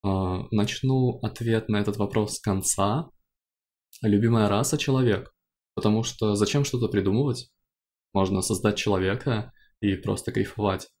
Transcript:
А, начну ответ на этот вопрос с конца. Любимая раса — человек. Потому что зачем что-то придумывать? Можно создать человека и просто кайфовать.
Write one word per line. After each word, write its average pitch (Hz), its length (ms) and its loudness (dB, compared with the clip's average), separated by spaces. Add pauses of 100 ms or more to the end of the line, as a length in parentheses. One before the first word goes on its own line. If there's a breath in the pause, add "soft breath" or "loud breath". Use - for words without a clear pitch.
А, 95 480 0
начну 123 680 0
ответ 113 460 -2
на 104 120 2
этот 101 160 -2
вопрос 104 400 -2
с - 40 -12
конца. 101 680 0 (920)
Любимая 110 460 4
раса — 123 300 0
человек. 127 540 0 (420)
Потому 110 300 2
что 107 320 -2
зачем 120 280 2
что-то 120 220 -2
придумывать? 104 640 0 (640)
Можно 95 300 0
создать 101 340 0
человека 107 760 -2 (280 soft breath)
и 98 160 0
просто - 340 -4
кайфовать. 101 580 -2 (120)